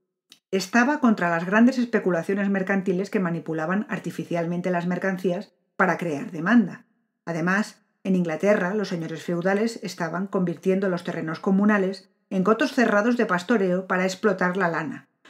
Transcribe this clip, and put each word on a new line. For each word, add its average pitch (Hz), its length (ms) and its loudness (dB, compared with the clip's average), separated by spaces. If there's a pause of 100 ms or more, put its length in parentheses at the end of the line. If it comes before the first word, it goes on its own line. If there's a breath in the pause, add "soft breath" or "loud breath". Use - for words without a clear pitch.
(520)
Estaba 240 480 2
contra 196 300 4
las 170 140 0
grandes 233 340 4
especulaciones 196 720 0
mercantiles 196 600 -2
que 180 80 -2
manipulaban 165 680 -2
artificialmente 175 800 -4
las 175 160 -2
mercancías 180 680 -4 (220)
para 180 200 2
crear 156 340 -6
demanda. 180 540 2 (400)
Además, 175 580 -2 (220)
en 190 120 2
Inglaterra, 180 580 2
los 202 140 -2
señores 160 340 -6
feudales 196 600 -2
estaban 180 440 -6
convirtiendo 190 640 0
los 175 160 -2
terrenos 165 340 -6
comunales 196 720 2 (200)
en 190 120 0
cotos 220 300 2
cerrados 220 440 2
de 233 100 2
pastoreo 185 600 0
para 185 180 0
explotar 185 520 0
la 185 120 2
lana, 160 400 -6 (220 soft breath)